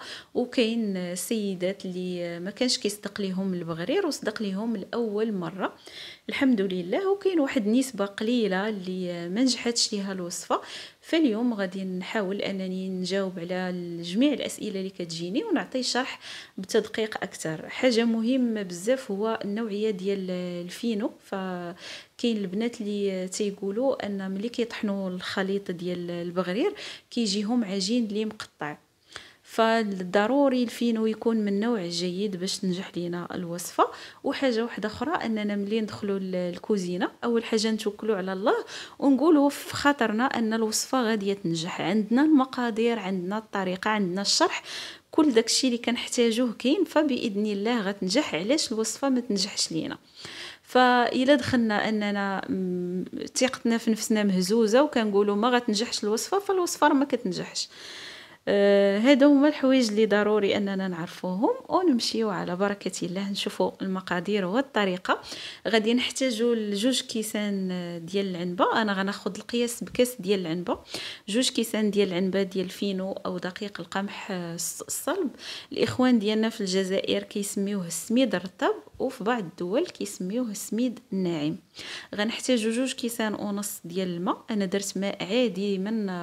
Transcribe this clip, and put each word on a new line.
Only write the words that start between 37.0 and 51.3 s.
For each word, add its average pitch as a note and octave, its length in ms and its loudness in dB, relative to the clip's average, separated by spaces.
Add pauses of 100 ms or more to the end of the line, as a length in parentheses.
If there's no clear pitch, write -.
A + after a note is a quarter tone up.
أول A#3 200 2
حاجة A3 260 0
نتوكلوا G#3+ 460 -2
على F#3 160 -4
الله G#3 220 2 (440)
ونقولوا C#4+ 520 6
في - 240 -10
خاطرنا A#3+ 500 2
أن A3+ 300 0
الوصفة A3+ 480 0
غادية G#3 320 0
تنجح. E3 460 -4
عندنا G#3+ 420 2
المقادير، A#3+ 760 4
عندنا F#3+ 400 -2
الطريقة، G3 520 -2
عندنا G3 320 0
الشرح، - 400 2 (480)
كل D4+ 220 6
داكشي A3+ 340 4
اللي A#3+ 120 2
كنحتاجوه A#3 720 2
كاين، D#4+ 320 2
فبإذن A#3+ 600 2
الله G#3+ 340 0
غتنجح. G3+ 540 0
علاش A3+ 380 0
الوصفة A3 360 -2
ما B3+ 120 4
تنجحش G3+ 520 -2
لينا؟ - 260 -4 (640)
فإلا B3+ 720 6